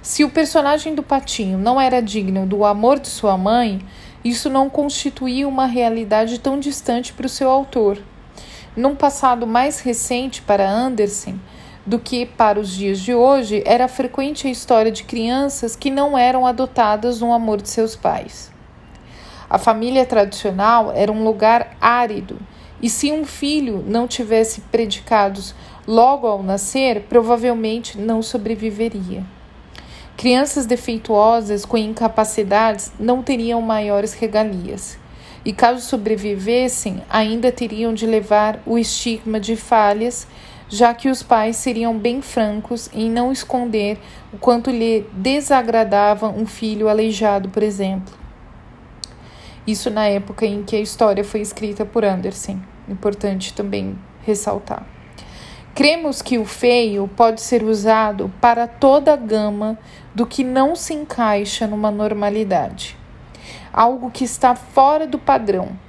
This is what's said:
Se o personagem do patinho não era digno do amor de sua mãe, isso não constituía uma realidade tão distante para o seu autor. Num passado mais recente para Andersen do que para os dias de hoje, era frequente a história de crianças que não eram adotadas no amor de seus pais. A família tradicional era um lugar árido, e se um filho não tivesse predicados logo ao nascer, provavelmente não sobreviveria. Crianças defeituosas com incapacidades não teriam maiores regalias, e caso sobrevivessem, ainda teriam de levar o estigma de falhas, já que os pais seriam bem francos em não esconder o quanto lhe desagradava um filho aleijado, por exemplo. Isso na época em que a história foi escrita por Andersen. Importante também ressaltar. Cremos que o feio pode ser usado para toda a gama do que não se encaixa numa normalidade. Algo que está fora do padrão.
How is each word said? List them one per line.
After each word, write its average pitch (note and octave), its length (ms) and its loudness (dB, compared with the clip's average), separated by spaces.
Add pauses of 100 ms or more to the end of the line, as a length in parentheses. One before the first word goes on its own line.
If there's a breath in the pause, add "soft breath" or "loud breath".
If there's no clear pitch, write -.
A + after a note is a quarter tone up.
Se - 220 0
o C#4+ 60 2
personagem D4+ 640 0
do D4 80 -4
patinho A3+ 540 -2
não A#3 220 2
era B3+ 220 2
digno F#3+ 460 -2
do G3+ 160 0
amor G#3 340 4
de - 120 -10
sua G3 280 0
mãe, G3+ 440 0 (420 loud breath)
isso A#3+ 260 -2
não C4+ 200 2
constituía C#4 760 -4
uma C4 200 0
realidade A3+ 760 0
tão C#4 180 -2
distante C4+ 540 -4
para - 140 -10
o C4 40 -4
seu C4 200 0
autor. A#3 520 2 (760 loud breath)
Num C4+ 200 0
passado C4 500 2
mais B3+ 360 0
recente B3 600 -4
para G3 260 2
Andersen G#3 720 -2 (460 loud breath)
do A3+ 140 0
que A#3+ 260 -4
para G#3+ 340 2
os G3 120 -6
dias G3 280 -2
de G#3 140 -2
hoje, A#3+ 520 4
era A#3+ 220 4
frequente C#4 600 -4
a - 20 0
história A3+ 420 2
de G#3 120 -10
crianças A#3+ 720 -4
que C#4 160 -4
não C#4 260 0
eram B3+ 300 4
adotadas A#3 720 0
no A#3 120 0
amor A3 300 0
de G3+ 80 -10
seus A3 260 -2
pais. - 560 -6 (960 loud breath)
A - 120 2
família A#3+ 480 2
tradicional G#3 880 2
era G#3 160 2
um A3 120 -2
lugar A3 560 2
árido, A3+ 600 0 (420 loud breath)
e A#3+ 80 0
se C#4+ 220 0
um D4+ 120 -2
filho C#4 600 -2
não A#3 220 0
tivesse A3 540 0
predicados G3+ 920 0 (340 loud breath)
logo A#3+ 380 4
ao G#3 160 0
nascer, G#3 680 0
provavelmente A3+ 880 2
não A3 240 -2
sobreviveria. G#3+ 1040 -6 (920 loud breath)
Crianças B3+ 480 0
defeituosas A3 1000 2
com - 140 -2
incapacidades A3 1200 0
não B3 220 0
teriam A#3 400 0
maiores G#3 520 0
regalias, G#3 840 -2 (480 loud breath)
e A3 60 -4
caso B3 300 2
sobrevivessem, G#3 1300 -2
ainda A3 420 0
teriam A3+ 420 -4
de A3 120 -4
levar G#3+ 600 2
o A#3 120 0
estigma A3 600 -2
de A3 160 -2
falhas, A3 680 2 (440 loud breath)
já A#3 240 4
que A#3+ 160 -2
os C4 120 -2
pais A3+ 360 2
seriam A3+ 400 -2
bem A#3+ 240 -2
francos G#3+ 720 -4
em A3 160 -2
não A#3+ 220 0
esconder A3 680 -2 (320 loud breath)
o G3+ 60 -16
quanto A#3+ 340 2
lhe A3+ 400 0
desagradava A3 1160 2
um G#3+ 160 -4
filho G#3+ 420 -4
aleijado, G#3+ 600 0
por G#3 120 -2
exemplo. F#3+ 520 -4 (1500 loud breath)
Isso A3 220 -2
na G#3+ 160 0
época G3+ 400 -2
em G3+ 180 -2
que G3+ 120 -4
a G#3 40 2
história G#3 440 2
foi G#3 180 -4
escrita G#3 440 -6
por G#3+ 180 -2
Andersen. G3 580 -4 (260)
Importante G3+ 640 -4
também G3 440 -6 (280)
ressaltar. G#3 600 -4 (880 loud breath)
Cremos D4 460 0
que B3 160 -2
o G#3+ 80 -2
feio A3 720 0
pode A3+ 260 4
ser A#3 220 0
usado G#3+ 760 2
para A#3 280 4
toda C#4 460 4
a D4 40 4
gama G#3+ 600 -2 (360 loud breath)
do A3+ 120 0
que C4 180 -4
não C4 320 2
se - 180 -6
encaixa A3 720 -2
numa G#3 240 -2
normalidade. G#3 1080 -2 (760 loud breath)
Algo A#3+ 400 2
que - 120 -4
está B3 300 2
fora D4 540 2
do B3+ 100 -6
padrão. G#3 520 0 (200)